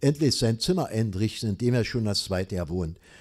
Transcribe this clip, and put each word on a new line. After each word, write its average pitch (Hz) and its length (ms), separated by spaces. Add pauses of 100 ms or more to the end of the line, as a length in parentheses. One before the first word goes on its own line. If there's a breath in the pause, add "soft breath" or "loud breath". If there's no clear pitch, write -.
Endlich 147 360
sein 113 220
Zimmer 175 280
einrichten, 107 640
in 95 80
dem 120 160
er 117 120
schon 113 200
das 101 200
zweite 95 300
Jahr 85 140
wohnt. 85 300 (220 loud breath)